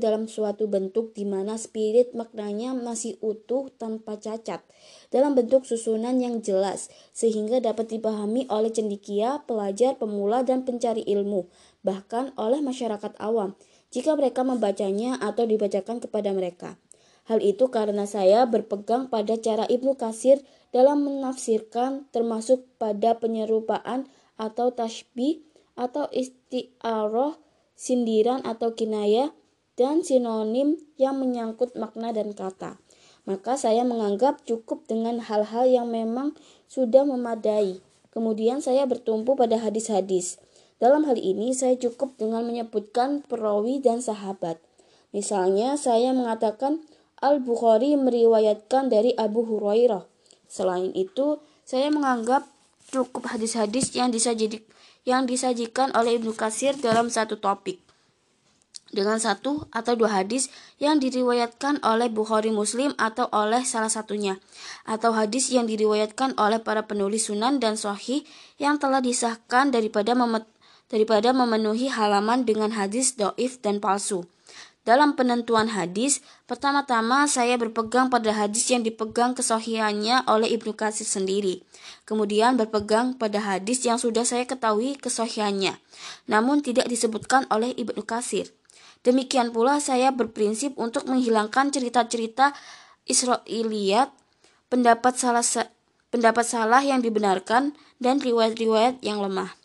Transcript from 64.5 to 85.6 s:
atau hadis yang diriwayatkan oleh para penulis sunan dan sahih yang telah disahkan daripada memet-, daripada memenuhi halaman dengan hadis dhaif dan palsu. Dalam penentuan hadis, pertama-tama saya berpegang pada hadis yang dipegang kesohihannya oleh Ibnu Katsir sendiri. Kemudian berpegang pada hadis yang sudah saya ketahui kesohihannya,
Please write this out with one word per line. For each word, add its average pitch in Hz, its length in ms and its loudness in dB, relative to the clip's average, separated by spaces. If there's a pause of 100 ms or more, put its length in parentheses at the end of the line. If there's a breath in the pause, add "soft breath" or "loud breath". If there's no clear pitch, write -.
atau 226 340 0
hadis 220 380 0
yang 247 100 2
diriwayatkan 214 720 0
oleh 214 240 2
para 214 240 -2
penulis 208 460 -2
sunan 233 320 0
dan 220 160 0
sahih 220 480 -4 (340 loud breath)
yang 294 220 2
telah 269 180 2
disahkan 247 720 0
daripada 220 400 0
memet-, 233 380 0 (420 soft breath)
daripada 220 380 4
memenuhi 233 580 2
halaman 220 560 2
dengan 214 300 0
hadis 214 420 -2
dhaif 233 480 -4
dan 208 160 0
palsu. 202 480 -2 (540 loud breath)
Dalam 285 320 6
penentuan 233 560 2
hadis, 208 560 -2 (240 loud breath)
pertama-tama 277 800 0
saya 247 240 2
berpegang 233 560 0
pada 226 240 2
hadis 208 320 -2
yang 247 160 2
dipegang 226 480 -2
kesohihannya 226 960 0
oleh 220 320 2
Ibnu 220 160 -6
Katsir 214 320 -4
sendiri. 190 560 -2 (400 loud breath)
Kemudian 220 560 2
berpegang 220 560 0
pada 214 240 -2
hadis 208 480 -2
yang 240 160 2
sudah 233 240 0
saya 240 160 -2
ketahui 247 560 -2
kesohihannya, 208 800 -2 (480 loud breath)